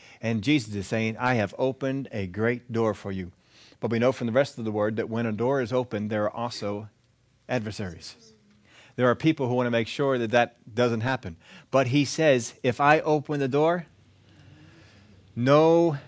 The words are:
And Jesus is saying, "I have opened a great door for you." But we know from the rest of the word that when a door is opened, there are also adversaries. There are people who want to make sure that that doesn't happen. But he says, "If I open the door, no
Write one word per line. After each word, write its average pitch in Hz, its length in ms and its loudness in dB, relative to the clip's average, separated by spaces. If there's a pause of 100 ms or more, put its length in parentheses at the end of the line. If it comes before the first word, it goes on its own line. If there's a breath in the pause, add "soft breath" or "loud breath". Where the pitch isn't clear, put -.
(220 soft breath)
And 113 220 -2
Jesus 110 320 0
is 98 100 -4
saying, 110 320 -2
"I 123 180 0
have 104 220 0
opened 135 540 -4
a 98 160 -6
great 113 440 -4
door 113 220 0
for 98 180 -10
you." 92 200 -8 (480 soft breath)
But 117 100 -4
we 113 80 0
know 120 140 4
from 123 160 -6
the 110 60 -4
rest 135 260 0
of 113 60 -8
the 107 60 -2
word 104 260 0
that 107 120 -4
when 113 160 -2
a 113 60 -2
door 120 280 0
is 123 140 -4
opened, 110 380 -2
there 107 140 0
are - 100 -4
also 107 540 -8 (600)
adversaries. 104 640 -6 (800 soft breath)
There 123 140 4
are 117 60 4
people 156 320 0
who 123 80 -2
want 123 120 0
to 120 40 0
make 117 160 0
sure 135 320 0
that 113 120 -2
that 120 240 2 (200)
doesn't 117 260 0
happen. 113 340 -4 (360 loud breath)
But 131 160 4
he 139 180 2
says, 135 560 2
"If 123 180 -2
I 147 200 6
open 151 400 0
the 139 80 0
door, 156 400 0 (1500 soft breath)
no 156 600 4 (100)